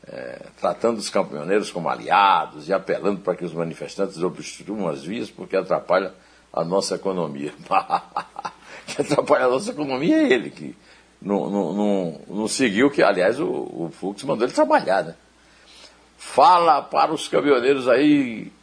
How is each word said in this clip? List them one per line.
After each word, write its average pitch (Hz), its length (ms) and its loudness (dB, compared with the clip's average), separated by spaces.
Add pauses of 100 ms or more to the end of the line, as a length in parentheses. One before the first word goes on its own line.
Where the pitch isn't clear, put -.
é, 62 380 -14 (140)
tratando 107 400 0
os - 100 -8
caminhoneiros 90 600 -2
como 82 180 -4
aliados 78 800 2
e 95 40 2
apelando 92 480 -2
para 87 140 -2
que - 80 -10
os 82 100 -8
manifestantes 82 680 -6
obstruam 90 640 -6
as 69 160 -6
vias 104 280 -8
porque 90 260 -6
atrapalha 92 560 0 (400)
a 82 100 -2
nossa 95 300 0
economia. 80 600 -4 (140)
<laughs> - 1160 -4
Que - 160 -6
atrapalha 139 440 2
a 123 40 4
nossa 240 220 -2
economia 208 460 0
é 302 140 4
ele, - 200 2
que - 240 -12 (460)
não, 95 300 -2
não, 95 220 -2
não, 98 540 -2
não 104 200 -4
seguiu, 123 420 2
que, 143 140 0
aliás, 101 360 2
o, 165 60 -4
o 73 480 -6
Fux 98 300 -10
mandou 220 220 0
ele - 80 -4
trabalhar, 277 500 2
né? 151 120 -10 (1000)
"Fala 160 640 4
para 151 320 0
os - 140 -8
caminhoneiros 139 600 2
aí 131 640 2 (120)